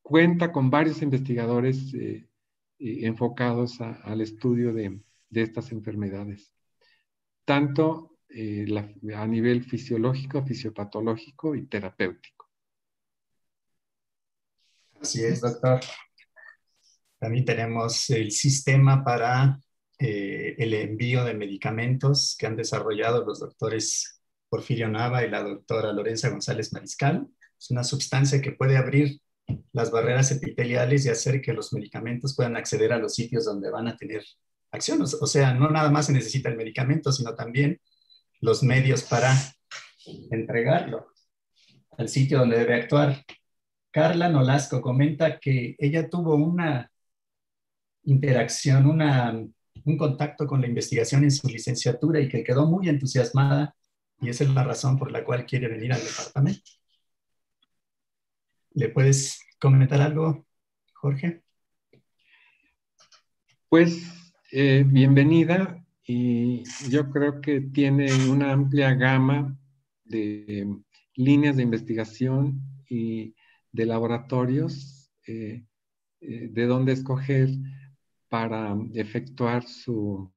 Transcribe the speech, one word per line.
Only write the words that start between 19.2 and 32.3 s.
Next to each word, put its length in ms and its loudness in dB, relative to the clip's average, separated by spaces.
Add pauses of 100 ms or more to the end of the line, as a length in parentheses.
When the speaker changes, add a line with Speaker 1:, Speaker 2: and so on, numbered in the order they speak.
Speaker 2:
eh, 600 -4
el 140 -2
envío 520 -2
de 100 -4
medicamentos 1040 -2
que 80 -4
han 100 -4
desarrollado 680 -2
los 160 -8
doctores 840 -6 (260)
Porfirio 400 -4
Nava 360 -2
y 60 -4
la 120 -6
doctora 500 -4
Lorenza 380 -2
González 420 -6
Mariscal. 560 -4 (300)
Es 120 -12
una 140 -2
sustancia 560 0
que 120 -6
puede 240 2
abrir 440 2 (520)
las 180 -2
barreras 400 2
epiteliales 720 0
y 60 2
hacer 320 -2
que 100 -4
los 200 -6
medicamentos 600 -8